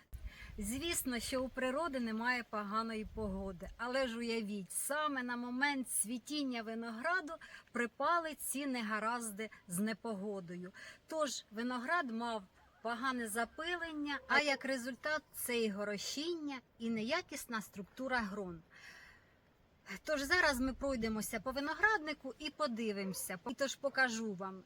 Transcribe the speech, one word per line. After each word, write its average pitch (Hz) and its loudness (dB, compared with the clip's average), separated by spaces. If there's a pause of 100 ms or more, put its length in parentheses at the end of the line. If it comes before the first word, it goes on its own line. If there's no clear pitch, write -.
(580)
Звісно, 254 0
що 254 0
у 254 -2
природи 262 0
немає 233 2
поганої 214 0
погоди, 190 -4
але 254 2
ж 226 -2
уявіть, 214 -2
саме 285 0
на 247 -2
момент 254 0
цвітіння 247 0
винограду 233 0 (380)
припали 302 2
ці 285 -2
негаразди 220 0 (180)
з 175 -2
непогодою. 196 -2 (360)
Тож 302 0
виноград 247 0
мав 226 -2 (380)
погане 233 0
запилення, 294 -2
а 285 6
як 277 2
результат 269 0 (140)
це 240 0
і 220 4
горошіння, 269 -2 (180)
і 233 0
неякісна 233 0
структура 247 -4
грон. 190 -4 (1400)
Тож 302 2
зараз 294 6
ми 262 2
пройдемося 220 0
по 262 -2
винограднику 302 2
і 302 -4
подивимося. 208 0 (100)
І 262 -2
тож 269 0
покажу 226 2
вам, 190 -4